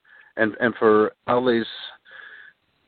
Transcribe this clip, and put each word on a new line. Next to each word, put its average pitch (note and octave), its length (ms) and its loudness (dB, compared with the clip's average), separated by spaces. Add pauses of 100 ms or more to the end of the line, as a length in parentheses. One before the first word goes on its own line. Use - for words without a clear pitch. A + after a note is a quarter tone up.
(380)
And, A2 220 -2
and A#2+ 160 0
for G#2+ 380 2 (140)
all B2 180 0
these, A#2 200 0 (1200)